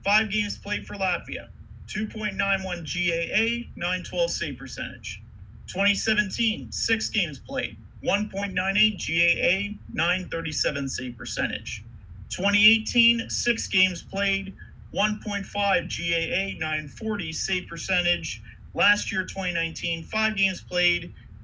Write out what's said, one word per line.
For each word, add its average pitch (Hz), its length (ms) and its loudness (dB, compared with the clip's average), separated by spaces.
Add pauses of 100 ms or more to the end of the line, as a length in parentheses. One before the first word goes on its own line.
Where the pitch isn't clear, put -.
five 208 260 4
games 208 260 0
played 202 300 -4
for 208 80 -8
Latvia, 180 540 -2 (380)
two 208 200 0
point 208 300 -4
nine 196 260 2
one 180 220 -4
G 175 280 0
A 165 240 0
A, 233 400 2
nine 180 260 -2
twelve 175 280 2
save 151 280 -2
percentage. - 640 -8 (460)
Twenty 196 280 4
seventeen, 208 760 2
six - 360 2
games - 300 -2
played, - 380 -4 (240)
one 208 300 2
point 196 240 -2
nine 190 220 0
eight 208 200 4
G 165 260 0
A 170 220 4
A, 196 340 2 (140)
nine 175 360 0
thirty-seven 156 600 0
save 127 280 -4
percentage. - 680 -4 (460)
Twenty 202 380 4
eighteen, 233 600 4
six - 400 0
games 185 340 2
played, 196 520 -2 (360)
one 208 340 2
point 202 220 -2
five 196 400 2
G 170 280 -2
A 165 200 0
A, 190 240 -2
nine 156 300 -4
forty 190 440 -2
save 180 360 -2
percentage. 175 760 0 (320)
Last 208 380 4
year, 190 120 0
twenty 180 280 -2
nineteen, 165 500 -2
five 220 340 0
games 196 260 0
played, 175 500 0 (320)